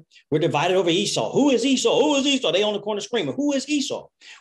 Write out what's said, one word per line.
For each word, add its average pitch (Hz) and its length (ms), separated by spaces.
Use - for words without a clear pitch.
We're 151 80
divided 165 400
over 175 100
Esau. 165 440
Who 277 180
is 240 160
Esau? 226 340
Who 294 140
is 277 120
Esau? 262 260
They 190 100
on 208 100
the 202 80
corner 208 220
screaming, 175 320
"Who 285 180
is 269 160
Esau?" 262 380